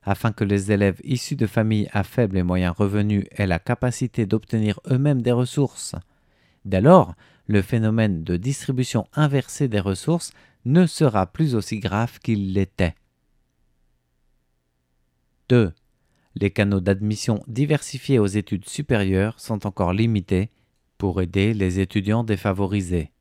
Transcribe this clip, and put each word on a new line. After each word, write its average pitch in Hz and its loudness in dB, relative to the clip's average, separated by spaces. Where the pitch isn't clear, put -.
afin 101 -2
que - -4
les 101 0
élèves 101 2
issus - -4
de 131 0
familles 110 0
à 101 -2
faible 98 0
et 92 2
moyen 90 0
revenu 101 0
aient 101 -2
la 85 0
capacité 120 -2
d'obtenir 107 -2
eux-mêmes 135 2
des 123 2
ressources. 123 -2
Dès 95 2
lors, 135 6
le 104 2
phénomène 110 0
de 87 -2
distribution 127 -2
inversée 143 0
des 107 0
ressources 101 -2
ne 165 4
sera 110 2
plus 143 -2
aussi 107 -4
grave 101 -2
qu'il 101 -2
l'était. 95 0
Deux. 113 4
Les 98 0
canaux 101 2
d'admission 101 -2
diversifiés 135 -2
aux 104 2
études 98 -4
supérieures 101 0
sont 107 -6
encore 92 -2
limités 104 0
pour 95 -2
aider 95 0
les 95 0
étudiants 104 0
défavorisés. 95 -2